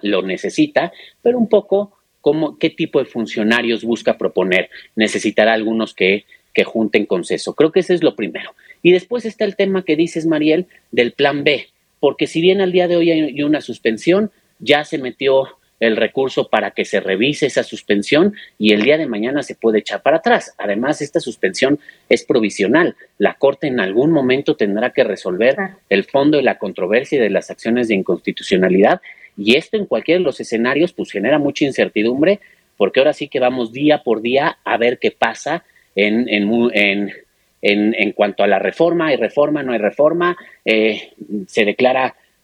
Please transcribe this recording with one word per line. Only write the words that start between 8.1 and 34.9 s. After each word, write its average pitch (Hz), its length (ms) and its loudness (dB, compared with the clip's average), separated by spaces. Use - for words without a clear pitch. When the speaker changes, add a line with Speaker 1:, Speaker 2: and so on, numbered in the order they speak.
Speaker 1:
primero. - 400 -8
Y 170 100 6
después 226 320 0
está 220 220 -4
el 196 100 -6
tema 190 300 0
que 156 100 0
dices, 165 300 -2
Mariel, 156 400 2
del 120 220 0
plan 143 320 0
B, 143 240 0
porque 143 280 0
si 165 160 -4
bien 190 180 4
al 180 120 0
día 180 160 2
de 175 80 2
hoy 165 140 2
hay 147 320 0
una 147 200 0
suspensión, 127 680 0
ya 143 260 2
se 156 140 -6
metió 135 580 0
el 113 180 2
recurso 123 540 -2
para 101 220 0
que 98 120 -4
se 101 160 -2
revise 110 460 -2
esa 123 160 0
suspensión 143 720 0
y 107 160 4
el - 80 2
día 143 160 4
de 156 80 -4
mañana 123 360 -4
se - 120 -10
puede 107 240 2
echar - 240 -6
para 151 160 0
atrás. - 400 -2
Además, 110 420 -4
esta 151 200 -4
suspensión 127 600 -2
es 120 120 2
provisional. 113 760 0
La 101 160 0
Corte 139 340 0
en 123 140 -2
algún 107 300 0
momento 139 460 2
tendrá 107 340 -2
que 127 140 2
resolver 104 500 0
Speaker 2:
Claro. 95 220 -8
Speaker 1:
el 101 160 0
fondo 143 320 2
de 139 60 2
la 110 160 0
controversia 104 580 -2
y 123 60 2
de 104 80 0
las 92 200 -2
acciones 117 380 -2
de 110 60 0
inconstitucionalidad. 92 1040 0
Y 107 180 2
esto 170 220 -2
en 196 80 -6
cualquiera 139 320 0
de 185 60 0
los 135 140 -2
escenarios, 127 540 -2
pues, - 180 -8
genera 120 280 0
mucha 143 260 -2
incertidumbre, 131 760 0
porque 104 240 0
ahora 143 140 2
sí 143 140 -10
que 131 120 -4
vamos 123 320 -2
día 147 300 2
por 110 180 -2
día 131 440 -2
a - 120 -2
ver 120 220 0